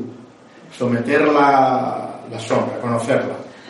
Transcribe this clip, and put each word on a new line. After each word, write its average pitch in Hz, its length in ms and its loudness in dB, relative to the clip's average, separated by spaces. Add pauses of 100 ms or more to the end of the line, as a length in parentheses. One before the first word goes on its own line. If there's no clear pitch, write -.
(760)
Someter 127 500 2
la, 139 840 2 (220)
la 110 80 -10
sombra, - 400 -2
conocerla. 120 540 -2 (360)